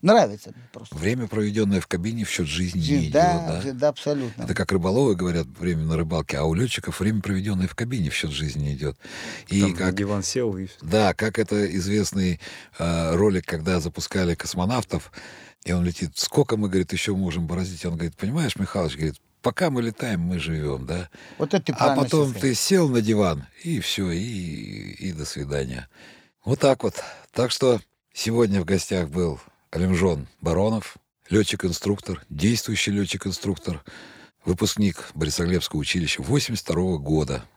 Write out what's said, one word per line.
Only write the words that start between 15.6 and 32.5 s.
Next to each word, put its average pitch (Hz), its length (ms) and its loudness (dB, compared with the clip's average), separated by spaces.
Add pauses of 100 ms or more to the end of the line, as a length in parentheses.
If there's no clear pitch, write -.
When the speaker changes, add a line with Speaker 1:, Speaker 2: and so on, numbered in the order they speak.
Speaker 2:
и - 80 -4
он 87 140 2
летит. 87 320 -2
«Сколько - 400 0
мы, 104 100 0
говорит, 92 240 0
ещё 95 240 -2
можем 87 320 -2
бороздить?» 90 380 -4
Он 85 80 -2
говорит, 82 240 -4
«Понимаешь, 127 400 -2
Михалыч, 87 400 -2
говорит, 76 180 -2 (260)
пока - 280 2
мы 127 120 0
летаем, 113 380 -2
мы 87 180 0
живём, 73 480 -4
да? 90 220 -6 (300)
Speaker 1:
Вот - 160 -2
это 196 140 2
ты 151 40 -2
Speaker 2:
А 123 60 -4
Speaker 1:
правильно 135 260 4
Speaker 2:
потом 147 280 2
Speaker 1:
сказал. 107 100 -6
Speaker 2:
ты 131 140 2
сел 175 340 4
на 123 120 4
диван, 101 440 2 (180)
и 165 160 -2
всё, 92 320 -2
и, 85 80 -2
и 78 920 -8
до 76 100 -8
свидания». 67 640 -6 (560)
Вот 135 160 0
так 135 240 4
вот. 101 180 -2 (300)
Так 120 200 0
что 123 280 4 (340)
сегодня 113 460 2
в 87 60 0
гостях 90 420 0
был 78 320 0 (320)
Алимжон 87 560 2 (140)
Баронов, 98 560 0 (320)
лётчик-инструктор, 98 1000 0
действующий 104 600 0